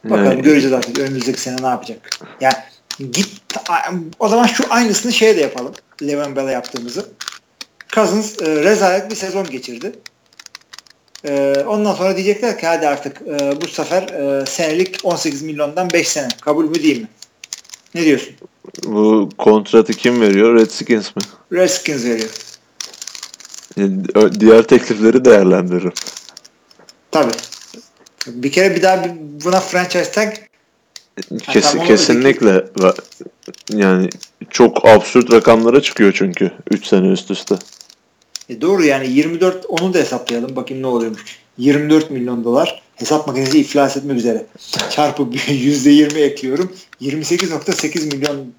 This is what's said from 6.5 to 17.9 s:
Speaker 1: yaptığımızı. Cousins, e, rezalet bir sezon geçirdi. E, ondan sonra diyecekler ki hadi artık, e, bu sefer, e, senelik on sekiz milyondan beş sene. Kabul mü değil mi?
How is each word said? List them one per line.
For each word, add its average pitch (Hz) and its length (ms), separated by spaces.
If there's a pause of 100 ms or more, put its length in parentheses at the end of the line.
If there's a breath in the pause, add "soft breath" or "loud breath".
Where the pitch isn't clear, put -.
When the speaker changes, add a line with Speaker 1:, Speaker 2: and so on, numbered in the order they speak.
Speaker 1:
yaptığımızı. 120 540 (920)
Cousins, 208 460
e, - 40 (180)
rezalet 202 480
bir 220 40
sezon 190 340
geçirdi. 127 420 (1300)
E, 139 300 (120)
ondan 208 280
sonra 185 220
diyecekler 208 420
ki 165 80
hadi 165 200
artık, 139 340
e, 143 400
bu 170 60
sefer, 170 360
e, 139 420
senelik 165 580
on 175 120
sekiz 147 260
milyondan 151 520
beş 170 140
sene. 143 200 (140)
Kabul 151 240
mü 156 180
değil 139 180
mi? 110 60 (880)